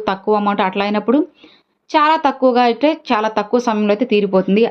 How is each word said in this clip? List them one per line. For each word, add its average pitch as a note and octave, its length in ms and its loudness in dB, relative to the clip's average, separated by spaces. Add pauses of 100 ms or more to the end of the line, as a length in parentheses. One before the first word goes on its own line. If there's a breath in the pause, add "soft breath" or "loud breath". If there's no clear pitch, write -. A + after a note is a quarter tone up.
తక్కువ G3+ 320 -2
అమౌంట్ G3+ 260 -2
అట్లా G3 220 -2
అయినప్పుడు G#3 340 0 (720 soft breath)
చాలా D#4 300 2
తక్కువగా C4 440 0
అయితే, A#3+ 260 0 (180)
చాలా G#3+ 220 0
తక్కువ G#3+ 300 -2
సమయంలో G#3+ 340 0
అయితే G#3 120 -2
తీరిపోతుంది. G3+ 640 0